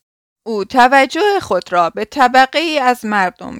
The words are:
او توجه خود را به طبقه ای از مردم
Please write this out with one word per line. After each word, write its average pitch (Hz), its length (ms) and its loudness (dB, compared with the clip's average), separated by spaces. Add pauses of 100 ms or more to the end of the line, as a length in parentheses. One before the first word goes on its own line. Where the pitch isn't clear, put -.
(420)
او 208 220 -6
توجه 269 760 2
خود - 320 -4
را 175 180 2
به 208 140 -8
طبقه 262 540 2
ای 311 200 -2
از 247 260 -2
مردم 196 560 -4